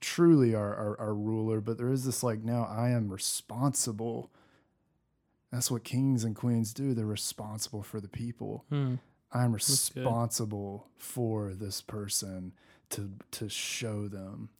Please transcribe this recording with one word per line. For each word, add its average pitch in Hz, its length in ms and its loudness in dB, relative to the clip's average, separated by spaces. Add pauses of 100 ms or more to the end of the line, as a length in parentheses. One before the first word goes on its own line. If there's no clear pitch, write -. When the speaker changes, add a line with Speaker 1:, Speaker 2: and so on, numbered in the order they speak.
Speaker 1:
truly 151 540 8
our, 104 200 0
our, 104 260 -4
our 107 140 -2
ruler, 110 480 2
but 117 160 -2
there 120 120 0
is 131 140 2
this, 127 200 -2
like, 113 180 0
"Now 117 220 0
I 113 260 0
am 113 180 2
responsible." 117 1200 -2 (1200)
That's 127 180 -2
what 120 140 0
kings 127 400 2
and 113 120 0
queens 113 360 2
do. 135 220 0
They're 113 120 0
responsible 107 760 -6
for 107 180 -8
the 101 80 -14
people. 117 600 -8
Speaker 2:
Hmm. 135 280 0 (360)
Speaker 1:
I'm 123 200 4
Speaker 2:
That's 131 380 2
good. 127 100 -10
Speaker 1:
responsible 110 960 -2
for 107 580 -2
this 98 260 -6
person 98 720 -6 (380)
to, 101 200 -6 (220)
to 110 160 -6
show 104 600 -4
them 101 400 -10 (120)